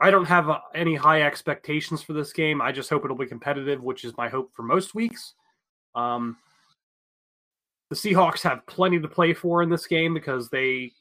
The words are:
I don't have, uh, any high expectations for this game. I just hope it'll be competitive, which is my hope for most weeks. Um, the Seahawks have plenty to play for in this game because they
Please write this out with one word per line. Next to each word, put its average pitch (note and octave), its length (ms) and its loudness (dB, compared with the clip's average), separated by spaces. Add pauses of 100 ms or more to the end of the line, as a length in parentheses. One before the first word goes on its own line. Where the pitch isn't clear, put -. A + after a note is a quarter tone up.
I F#3 100 6
don't F#3+ 140 6
have, E3+ 240 4
uh, D3+ 100 0 (140)
any E3 220 0
high D3+ 260 4
expectations D3 840 -4
for D#3+ 100 -10
this D3 200 -6
game. D#3 280 0
I B2 100 0
just C3 180 -6
hope C#3+ 160 0
it'll C3 120 -4
be C3 80 -4
competitive, C#3 560 -4
which B2+ 220 -6
is A#2 140 -12
my A#2+ 120 -2
hope C3 240 -6
for A#2 100 -14
most E3 320 0
weeks. A3+ 380 -6 (640)
Um, A#2+ 420 -4 (1500)
the - 60 -8
Seahawks F3+ 460 2
have C3 260 -2
plenty F3+ 320 2
to D3+ 80 -6
play F3 260 2
for E3+ 300 2
in E3 60 0
this E3 180 -2
game E3 260 2
because C3 360 -4
they C3 520 -2